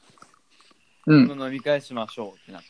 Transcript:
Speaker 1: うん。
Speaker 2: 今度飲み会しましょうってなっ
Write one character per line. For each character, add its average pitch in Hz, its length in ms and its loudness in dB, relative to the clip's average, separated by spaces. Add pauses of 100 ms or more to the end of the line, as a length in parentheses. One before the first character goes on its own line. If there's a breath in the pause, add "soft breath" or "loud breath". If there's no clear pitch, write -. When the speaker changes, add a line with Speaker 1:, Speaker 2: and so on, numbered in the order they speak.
(1080)
Speaker 1:
う 156 60 4 (100)
ん。 120 40 4
Speaker 2:
今 139 100 -8
度 135 100 -8
飲 131 40 -10
み 135 80 -10
会 143 220 -2
し - 120 -20
ま 110 140 -8
し - 120 -18
ょ 98 180 -12
う - 40 -20
っ - 40 -20
て 101 80 -20
な 87 60 -20
っ - 100 -20